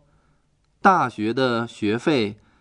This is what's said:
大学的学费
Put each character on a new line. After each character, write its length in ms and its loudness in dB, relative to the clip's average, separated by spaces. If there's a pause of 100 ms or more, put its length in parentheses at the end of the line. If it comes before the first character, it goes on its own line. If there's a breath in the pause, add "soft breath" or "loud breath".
(800)
大 260 4
学 240 -4
的 360 0
学 280 -2
费 440 -2 (220)